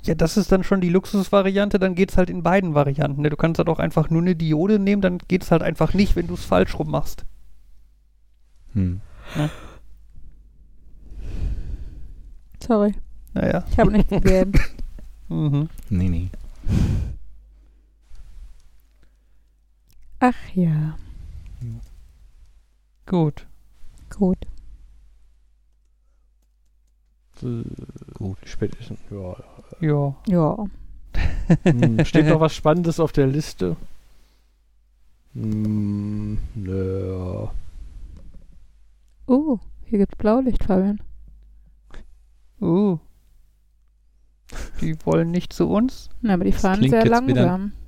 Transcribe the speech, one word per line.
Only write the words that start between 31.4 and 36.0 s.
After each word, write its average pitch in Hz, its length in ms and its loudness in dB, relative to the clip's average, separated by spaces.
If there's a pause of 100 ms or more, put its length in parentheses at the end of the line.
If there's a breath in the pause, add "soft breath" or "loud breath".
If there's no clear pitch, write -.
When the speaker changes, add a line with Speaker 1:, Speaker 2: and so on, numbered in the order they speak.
Speaker 4:
Hm, 123 400 4
steht 156 240 4
noch 156 120 6
Speaker 1:
<laughs> - 0 -
Speaker 4:
was 160 140 2
Spannendes 165 460 2
auf 156 120 2
der 139 140 4
Liste? 156 500 -2 (1600)
Hm, 107 1040 -2 (160)